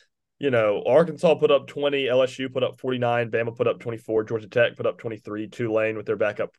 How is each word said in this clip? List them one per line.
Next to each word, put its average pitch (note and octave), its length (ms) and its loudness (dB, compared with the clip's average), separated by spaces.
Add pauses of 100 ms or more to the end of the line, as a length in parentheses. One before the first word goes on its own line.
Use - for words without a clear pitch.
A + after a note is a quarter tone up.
(400)
you C#3 100 0
know, A2 360 2
Arkansas D#3 500 4
put C#3+ 160 2
up C3+ 160 2
twenty, C#3+ 420 -2
L B2+ 120 4
S B2+ 160 0
U C3 120 -6
put B2+ 140 -2
up - 180 -4
forty-nine, A#2+ 500 -2
Bama A#2 240 -2
put A#2 140 0
up - 100 -2
twenty-four, A2+ 460 -4
Georgia G#2+ 240 -6
Tech A#2+ 260 2
put A#2+ 100 -6
up A2+ 120 -2
twenty-three, G#2+ 500 -10
Tulane A2 480 -2
with G#2 100 -10
their G#2+ 120 -2
backup G#2 420 -2